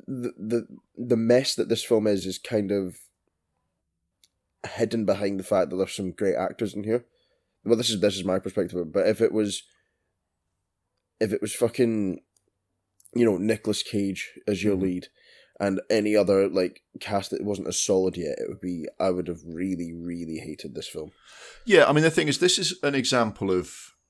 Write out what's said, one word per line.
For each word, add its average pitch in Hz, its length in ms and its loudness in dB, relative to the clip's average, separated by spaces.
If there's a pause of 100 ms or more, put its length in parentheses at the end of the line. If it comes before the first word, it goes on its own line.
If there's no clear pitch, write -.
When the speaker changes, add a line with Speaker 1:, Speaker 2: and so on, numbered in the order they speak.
Speaker 1:
the, 123 300 -6
the, 110 300 -4 (300)
the 120 200 0
mess 120 380 4
that - 140 -2
this 110 140 0
film 110 240 2
is, 98 180 2
is 95 120 -6
kind 104 340 -2
of 95 280 -2 (1700)
hidden 113 380 -2
behind 101 340 0
the 92 40 -8
fact 92 260 2
that 90 60 -6
there's 92 200 -2
some 95 160 -4
great 95 240 0
actors 95 380 -4
in 101 100 -8
here. 113 220 -2 (600)
Well, 110 120 4
this 117 120 -2
is, 107 100 -2
this 98 160 2
is 95 80 -8
my 95 160 0
perspective, 90 540 -4
but 95 140 2
if 107 120 2
it 113 140 4
was, 104 300 -2 (1600)
if 107 140 0
it - 80 -4
was 107 120 -4
fucking, 110 680 0 (920)
you 120 120 4
know, 101 120 4
Nicolas 104 460 -2
Cage 98 480 -4 (160)
as 98 160 0
your 104 120 2
Speaker 2:
Mm-hmm. 92 80 0
Speaker 1:
lead 90 240 -2 (520)
and 98 300 0
any 107 260 2
other, 98 320 6
like, 92 360 -2 (180)
cast 98 300 -4
that - 120 -4
wasn't 101 240 -4
as 92 100 -4
solid 95 380 2
yet, 80 240 -4
it - 80 -4
would - 140 -10
be, 87 240 -6 (120)
I 95 120 2
would 90 180 -2
have 82 180 -8
really, 85 480 -6
really 85 440 -8
hated 78 360 -12
this 80 140 -12
film. 78 240 -12 (540)
Speaker 2:
Yeah, 180 240 8
I - 20 4
mean, 151 120 4
the 160 80 4
thing 160 180 2
is, 135 100 -2
this 180 180 2
is 185 240 -4
an 143 140 0
example 117 560 0
of, 90 220 -2 (360)